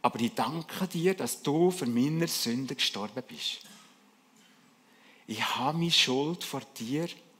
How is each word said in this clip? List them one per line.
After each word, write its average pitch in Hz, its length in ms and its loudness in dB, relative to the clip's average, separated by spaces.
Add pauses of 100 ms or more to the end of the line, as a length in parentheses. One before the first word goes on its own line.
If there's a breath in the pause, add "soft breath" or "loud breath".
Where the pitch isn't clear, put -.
aber - 180 2
ich 214 140 0
danke 165 560 -4
dir, 175 240 2
dass 131 300 -4
du 165 280 4
für 180 140 -4
meine 143 420 2
Sünden 131 480 -2
gestorben 104 540 -4
bist. - 320 -8 (1700 loud breath)
Ich 107 180 -4 (120)
habe 139 200 0
meine 165 140 2
Schuld 147 520 4
vor 135 200 -6 (160)
dir 139 280 -2 (340)